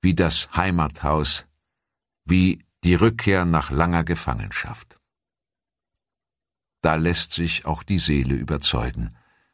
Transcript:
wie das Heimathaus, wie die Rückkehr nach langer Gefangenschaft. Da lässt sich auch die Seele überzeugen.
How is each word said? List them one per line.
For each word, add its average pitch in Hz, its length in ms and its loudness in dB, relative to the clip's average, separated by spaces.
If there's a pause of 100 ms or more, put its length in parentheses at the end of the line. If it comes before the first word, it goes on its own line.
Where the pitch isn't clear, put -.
wie 90 140 4
das 85 400 0
Heimathaus, 78 920 -2 (760)
wie 92 400 2 (220)
die 87 100 4
Rückkehr 98 480 2
nach 80 280 0
langer 82 340 0
Gefangenschaft. - 920 -8 (1800)
Da 78 140 0
lässt 82 380 0
sich 85 320 -2
auch - 180 -4
die 98 160 0
Seele 69 360 0
überzeugen. 60 840 -4 (360)